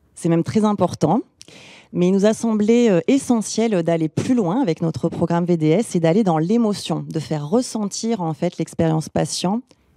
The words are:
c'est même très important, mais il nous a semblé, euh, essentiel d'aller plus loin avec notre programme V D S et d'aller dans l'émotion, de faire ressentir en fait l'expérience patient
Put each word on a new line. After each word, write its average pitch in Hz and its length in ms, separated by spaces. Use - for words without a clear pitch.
c'est - 160
même 165 140
très 214 220
important, 196 560
mais 175 160
il - 20
nous 196 140
a 214 100
semblé, 233 540
euh, 175 180
essentiel 226 720
d'aller 165 280
plus - 260
loin 220 260
avec 175 220
notre 165 260
programme 170 360
V 175 120
D 156 120
S 196 260
et 180 40
d'aller 165 240
dans 170 140
l'émotion, 175 720
de 160 100
faire 147 300
ressentir 226 720
en 160 140
fait - 240
l'expérience 160 500
patient 180 520